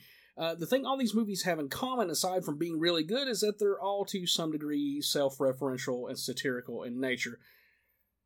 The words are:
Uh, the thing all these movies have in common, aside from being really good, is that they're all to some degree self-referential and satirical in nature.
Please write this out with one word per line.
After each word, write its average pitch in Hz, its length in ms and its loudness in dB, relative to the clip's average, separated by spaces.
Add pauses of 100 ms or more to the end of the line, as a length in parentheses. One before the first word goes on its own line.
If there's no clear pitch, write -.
(380)
Uh, 165 180 0
the 170 100 -4
thing 262 200 2
all 269 120 2
these 233 160 2
movies 208 300 2
have 170 160 2
in 147 100 -2
common, 247 400 0
aside 180 360 0
from 151 120 -2
being 165 220 -2
really 170 240 4
good, 247 260 0
is 196 120 0
that 208 180 2
they're 202 200 2
all 202 260 -2
to 190 200 -4
some 165 260 2
degree 147 500 -2
self-referential 135 1080 0
and 127 100 -6
satirical 123 640 -4
in 123 160 -6
nature. 127 400 -2 (880)